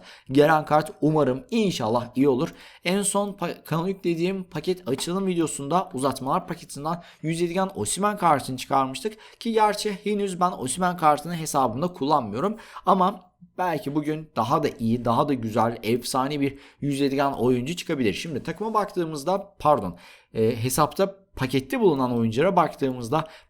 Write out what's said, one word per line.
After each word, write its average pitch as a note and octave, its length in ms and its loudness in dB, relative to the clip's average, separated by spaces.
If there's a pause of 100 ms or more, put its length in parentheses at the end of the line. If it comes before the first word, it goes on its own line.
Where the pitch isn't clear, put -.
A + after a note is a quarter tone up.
(320)
Gelen D3 340 6
kart D3+ 260 2 (100)
umarım C#3+ 500 2
inşallah B2 640 0
iyi C#3 140 6
olur. C#3 240 2 (300)
En F#3+ 180 0
son G3+ 300 -2
pa-, F3 320 -8
kanal E3 240 -4
yüklediğim F#3 560 -2
paket F3+ 440 -6
açılım F3 400 -4
videosunda E3 680 -2
uzatmalar C#3 540 -2
paketinden E3 560 -8 (180)
yüz E3 200 -4
yedi E3+ 120 -2
gen F#3+ 220 0
Osimhen G3+ 420 -2
kartını C3+ 400 2
çıkarmıştık C3 600 -2 (220)
ki A3+ 140 -4
gerçi G#3 500 2
henüz G3+ 360 -2
ben F3+ 120 2
Osimhen F3 460 -2
kartını D#3 380 2
hesabımda C#3+ 520 0
kullanmıyorum D3 680 -2 (280)
ama F#3 460 2 (260)
belki D#3 380 -2
bugün D#3 400 -4
daha C3+ 280 2
da - 40 0 (120)
iyi, A#2 260 0
daha C3 240 2
da C#3+ 40 0
güzel, A2+ 500 0
efsane C3 560 -2
bir C#3 180 -2 (240)
yüz C#3 180 -2
yedi C3+ 160 2
gen C#3 160 2
oyuncu B2+ 440 0
çıkabilir. C#3+ 380 0
Şimdi D#3 300 -6
takıma G#3 300 -6
baktığımızda, F3+ 840 -2
pardon, G#2 380 2 (360)
e, A2+ 300 2
hesapta E3 520 2 (200)
pakette C3+ 440 -2
bulunan C3+ 380 4
oyunculara A#2+ 380 2
baktığımızda C3+ 720 0 (220)